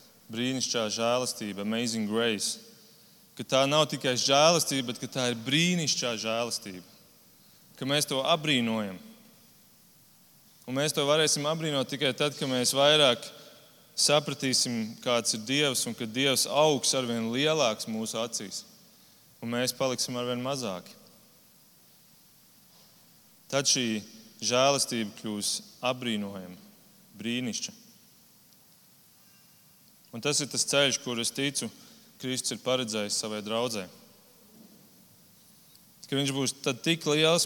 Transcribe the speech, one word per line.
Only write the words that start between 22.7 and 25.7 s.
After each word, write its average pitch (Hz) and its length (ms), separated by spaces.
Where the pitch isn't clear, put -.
Tad 135 200
šī 123 200
žēlastība 123 760
kļūs 104 340